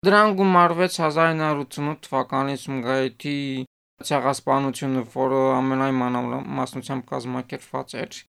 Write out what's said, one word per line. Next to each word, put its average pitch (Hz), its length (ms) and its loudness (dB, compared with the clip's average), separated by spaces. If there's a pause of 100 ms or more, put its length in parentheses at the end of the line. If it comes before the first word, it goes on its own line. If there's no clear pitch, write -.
Դրան 208 320 6
գումարվեց 175 640 4
հազար 160 320 2
ինը 156 140 -2
հարյուր 143 180 -2
ութսունութ 147 400 -6
թվականի 135 560 -2
Սումգայիթի 131 760 -4 (640)
ցեղասպանությունը, 135 1000 0 (120)
որը 131 260 0 (200)
ամենայն 131 420 0
մանրամասնությամբ 127 1080 -4
կազմակերպված 127 800 -8 (100)
էր - 200 -12 (140)